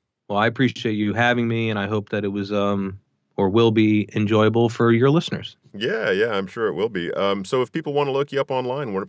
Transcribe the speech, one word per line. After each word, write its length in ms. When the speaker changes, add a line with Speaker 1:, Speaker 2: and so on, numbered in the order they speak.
Speaker 1:
Well, 80
I 80
appreciate 480
you 220
having 320
me, 240
and 80
I 80
hope 220
that 140
it 60
was, 220
um, 480
or 140
will 220
be 420
enjoyable 560
for 220
your 180
listeners. 480
Speaker 2:
Yeah, 360
yeah, 260
I'm 80
sure 220
it 60
will 160
be. 260
Um, 280
so 200
if 80
people 220
wanna 180
look 200
you 80
up 120
online, 420
where, 160